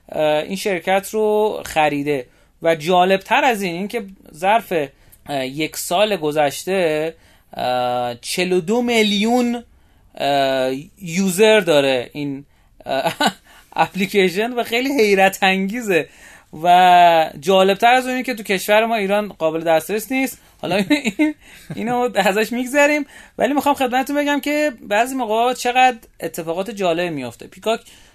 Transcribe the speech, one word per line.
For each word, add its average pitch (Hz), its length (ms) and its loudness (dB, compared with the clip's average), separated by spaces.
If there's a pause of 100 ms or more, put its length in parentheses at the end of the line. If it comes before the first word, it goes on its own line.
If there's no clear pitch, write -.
اه، 151 340 0
این 196 140 -8
شرکت 190 560 -2
رو 214 540 0
خریده 147 600 -2 (360)
و 165 120 2
جالبتر 185 680 2
از 226 180 0
این، 175 120 -4
این 196 140 -6
که 226 160 -8 (300)
ظرف، 190 380 0 (540)
اه، 135 200 -4
یک 151 300 -6
سال 202 400 0
گذشته، 156 1000 -2 (380)
اه، 123 680 -2
چهل 180 320 -4
و 180 80 2
دو 220 220 -2
میلیون، 233 840 0 (500)
اه، 135 580 0 (260)
یوزر 196 640 2
داره 139 520 2
این، 143 320 -8 (420)
اه، 135 280 -2 (320)
<laughs> - 300 -16
اپلیکیشن 185 760 0
و 240 100 -4
خیلی 254 400 -2
حیرت 190 400 4
انگیزه 190 680 0 (540)
و 175 680 6 (100)
جالبتر 190 520 4
از 254 120 4
اون 254 80 -4
اینه 254 120 -4
که 254 100 -4
تو 214 80 -10
کشور 208 440 2
ما 226 100 -2
ایران 202 320 -2
قابل 160 320 -2
دسترس 170 520 -2
نیست. 262 260 -2 (240)
حالا 175 140 -2
<laughs> 208 140 0
این، 294 440 0 (400)
اینو 247 400 -2
ازش 208 380 0
می‌گذریم، 285 540 0 (320)
ولی 254 160 0
می‌خوام 262 200 0
خدمتتون 262 420 -2
بگم 285 240 0
که 294 320 -2 (100)
بعضی 233 320 -2
موقع 240 400 0
چقدر 247 420 2 (240)
اتفاقات 170 500 -6
جالب 180 420 -2
می‌افته. 127 340 -10
پیکاک 220 340 -4 (340)